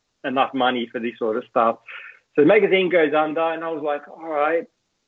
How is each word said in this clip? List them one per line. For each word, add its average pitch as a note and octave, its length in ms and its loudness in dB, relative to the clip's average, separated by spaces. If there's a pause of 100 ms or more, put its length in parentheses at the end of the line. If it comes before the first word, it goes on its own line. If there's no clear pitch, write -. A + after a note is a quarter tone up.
(240)
enough C3 300 0
money B2+ 320 0
for A#2 140 -10
this A#2 180 -6
sort A2 180 -2
of E2 100 -6
stuff. A2+ 340 0 (560)
So D3 80 6
the C#3 40 6
magazine F#3+ 420 4
goes D#3 260 2
under, D#3 260 0
and E3 220 -4
I E3 60 -6
was D#3+ 120 -8
like, D3 260 -6
"All D#3+ 220 -16
right, D#3 380 -2 (400)